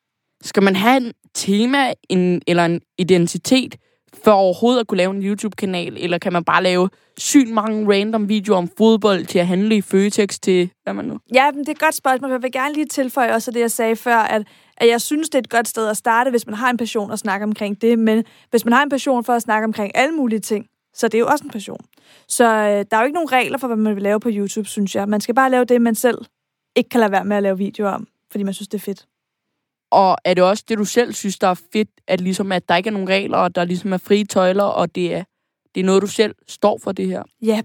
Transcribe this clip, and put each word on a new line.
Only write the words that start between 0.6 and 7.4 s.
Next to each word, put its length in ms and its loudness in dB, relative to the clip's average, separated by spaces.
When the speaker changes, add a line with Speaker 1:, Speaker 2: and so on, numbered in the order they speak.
Speaker 1:
man 120 4
have 220 4
en 160 -4
tema, 600 0
en, 380 2
eller 180 2
en 160 -2
identitet, 760 2
for 80 8
overhovedet 480 2
at 80 -4
kunne 100 -2
lave 180 0
en 80 -6
YouTube-kanal, 760 -6
eller 180 -4
kan 160 -4
man 100 0
bare 200 2
lave 260 2
sygt 320 4